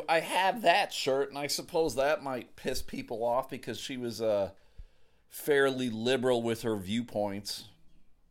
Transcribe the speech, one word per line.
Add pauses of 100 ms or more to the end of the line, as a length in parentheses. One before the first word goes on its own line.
I
have
that
shirt,
and
I
suppose
that
might
piss
people
off
because
she
was,
uh, (800)
fairly
liberal
with
her
viewpoints. (680)